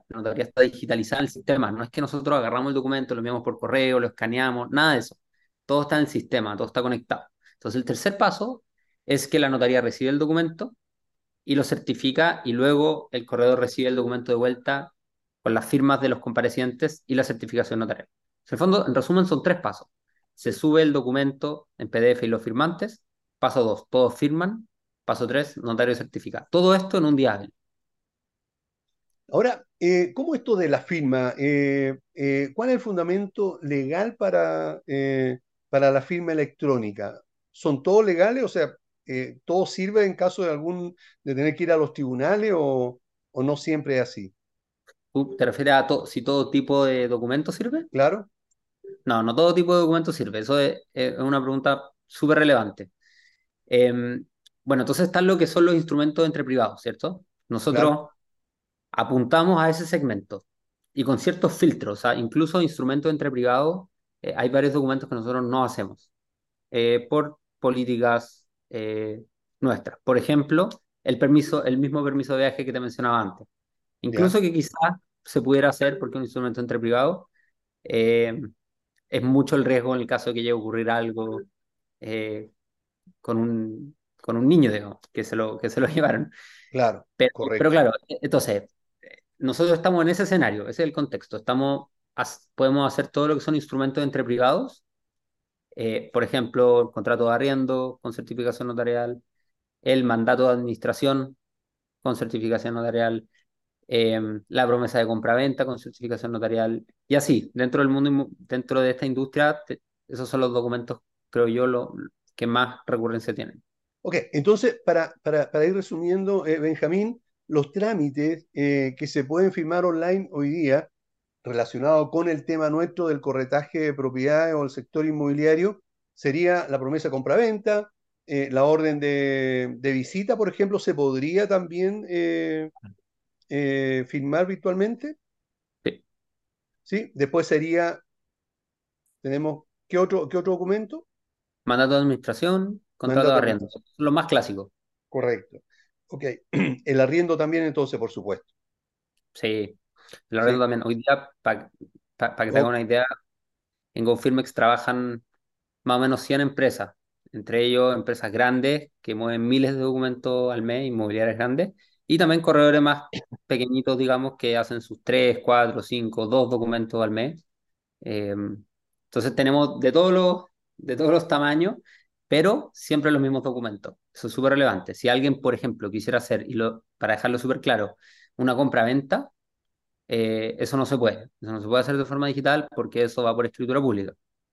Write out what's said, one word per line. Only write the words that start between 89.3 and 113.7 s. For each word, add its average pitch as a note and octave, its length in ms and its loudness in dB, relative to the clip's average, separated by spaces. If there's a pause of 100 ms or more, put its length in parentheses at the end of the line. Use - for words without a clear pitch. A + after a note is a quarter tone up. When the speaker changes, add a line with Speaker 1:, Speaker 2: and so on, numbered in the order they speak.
Speaker 1:
nosotros D#3+ 380 2
estamos E3+ 260 2
en D#3+ 80 4
ese F3 140 0
escenario, C3+ 440 2
ese - 140 -4
es D#3+ 60 2
el C#3+ 40 -6
contexto. C3 460 -6
Estamos C#3 500 -2 (280)
as-, - 380 -8
podemos C#3 380 2
hacer - 160 -4
todo D3 200 0
lo D3+ 60 2
que C#3 60 -2
son D#3 160 -2
instrumentos C3+ 480 -2
entre C3+ 200 -4
privados, B2+ 600 0 (920)
eh, A2+ 360 -4
por A#2 120 0
ejemplo, B2 580 4
el A#2 80 -4
contrato A#2 380 0
de A#2 60 2
arriendo C3 680 -2
con A#2 100 -8
certificación A#2+ 560 -6
notarial, A#2+ 540 -4 (600)
el C3 220 2
mandato A#2+ 440 2
de B2 60 4
administración C3 800 -2 (680)
con B2+ 140 -2
certificación A2+ 580 -4
notarial, A#2 540 -2 (600)
em, A2 600 0
la B2+ 180 2
promesa A#2+ 320 0
de A#2 80 2
compraventa A#2 600 0
con B2 120 -8
certificación A#2+ 540 -10
notarial, A2+ 520 -2 (240)
y C#3 80 2
así, C#3 380 2
dentro B2+ 260 0
del C#3 80 4
mundo C#3 220 2
inmo-, C#3 180 0 (100)
dentro B2+ 420 -2
de C3 100 4
esta B2+ 160 -4
industria, C3+ 600 0
te-, - 140 -10 (280)
esos B2+ 200 -10
son C3+ 120 -2
los B2+ 140 2
documentos, A#2+ 460 -4 (300)
creo A#2+ 180 2
yo, A#2+ 180 2
lo, B2 280 -2 (420)
que A#2+ 100 -4
más A#2+ 400 0
recurrencia A#2 480 -2
tienen. - 280 -12 (400)